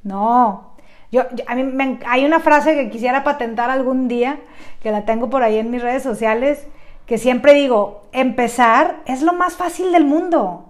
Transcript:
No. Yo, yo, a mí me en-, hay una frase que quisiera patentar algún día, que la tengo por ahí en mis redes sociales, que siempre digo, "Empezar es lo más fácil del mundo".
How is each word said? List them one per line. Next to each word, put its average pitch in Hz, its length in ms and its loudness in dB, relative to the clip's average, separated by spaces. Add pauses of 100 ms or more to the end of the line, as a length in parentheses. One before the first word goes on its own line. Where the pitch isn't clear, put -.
No. 208 720 0 (360)
Yo, 247 120 2 (120)
yo, 233 120 -8
a 240 80 -6
mí 262 80 -2
me 269 220 -2
en-, 262 220 -4
hay 254 200 2
una 320 140 4
frase 294 340 4
que 254 160 -2
quisiera 247 340 -2
patentar 240 460 -2
algún 262 360 -2
día, 240 340 -2 (420)
que 220 80 -2
la 208 160 -2
tengo 226 240 -2
por 262 120 0
ahí 220 140 2
en 226 140 -2
mis 247 100 -4
redes 247 220 -2
sociales, 233 640 -2 (400)
que 233 100 -2
siempre 247 380 4
digo, 247 480 2 (100)
"Empezar 247 840 2 (100)
es 262 160 -4
lo 339 100 2
más 349 220 -2
fácil 349 380 -4
del 330 120 6
mundo". 294 640 0